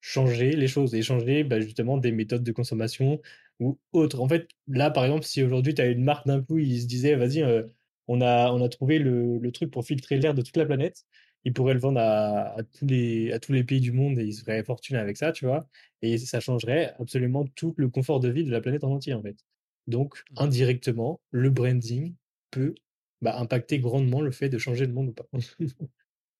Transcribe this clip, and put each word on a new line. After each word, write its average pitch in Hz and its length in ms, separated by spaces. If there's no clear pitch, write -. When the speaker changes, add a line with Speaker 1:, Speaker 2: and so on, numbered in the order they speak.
Speaker 1:
changer 131 520
les 139 160
choses 131 260
et 113 80
changer, 127 420
bah, 120 160
justement 117 380
des 123 140
méthodes 110 320
de 117 80
consommation 120 680
ou 127 180
autres. 143 280
En 131 80
fait, 170 200
là, 139 240
par 135 140
exemple, 151 200
si - 160
aujourd'hui, 131 340
t'as 127 140
une 123 140
marque 143 240
d'un 139 160
coup, 160 160
ils 127 240
se 120 40
disaient, « 127 300
Vas-y, 131 240
euh, 117 220
on 123 120
a, 123 300
on 123 100
a 123 80
trouvé 139 300
le, 120 400
le 123 140
truc 151 180
pour 123 140
filtrer 139 340
l'air 147 160
de 127 80
toute - 140
la 160 100
planète », 143 380
ils 127 80
pourraient 131 220
le 123 40
vendre 131 220
à, 107 580
à 113 60
tous - 200
les, 117 460
à 113 80
tous 139 140
les 131 100
pays 131 180
du 120 120
monde 131 260
et 113 60
ils 107 100
feraient 110 300
fortune 123 320
avec 104 200
ça, 156 140
tu 151 160
vois. 143 220
Et 113 160
ça 123 220
changerait 123 580
absolument 127 560
tout 160 220
le 135 120
confort 135 300
de 127 100
vie 135 140
de 143 80
la 117 100
planète 131 220
en 135 80
entier, 139 240
en 110 80
fait. 101 140
Donc, 127 300
Speaker 2:
Mhm. 135 140
Speaker 1:
indirectement, 123 760
le 131 200
branding 127 640
peut, 135 240
bah, 113 160
impacter 123 400
grandement 127 420
le 143 120
fait 139 160
de 127 100
changer 123 260
le 127 80
monde 127 180
ou - 20
pas. - 200
<laughs> 131 600